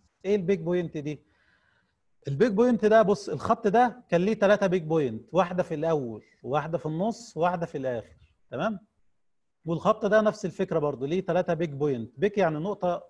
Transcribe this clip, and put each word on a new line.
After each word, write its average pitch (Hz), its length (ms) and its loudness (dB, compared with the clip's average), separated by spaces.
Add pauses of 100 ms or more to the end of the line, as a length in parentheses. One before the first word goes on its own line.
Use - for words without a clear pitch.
(260)
ايه 202 100 2
البيك 190 240 0
بوينت 165 380 -4
دي؟ 147 260 -8 (1040)
البيك 147 240 0
بوينت 226 340 2
ده، 220 160 8
بص 196 280 0
الخط - 380 -2
ده 226 420 2
كان 170 120 4
ليه 208 120 2
ثلاثه 196 340 4
بيك 180 160 0
بوينت، 151 480 -2
واحده 180 320 0
في 175 120 -10
الاول 147 480 -2 (200)
وواحده 147 340 -2
في - 80 -8
النص 170 520 -4
وواحده 170 280 0
في 156 120 -8
الاخر، 127 380 -6 (360)
تمام؟ 185 280 -4 (840)
والخط 185 400 0
ده 214 160 4
نفس 214 240 0
الفكره 170 340 -2
برضو، 139 260 -2
ليه 175 160 -2
ثلاثه 180 320 0
بيك 165 160 -2
بوينت. 135 500 -4
بيك 202 180 0
يعني 160 200 2
نقطه، 180 520 -4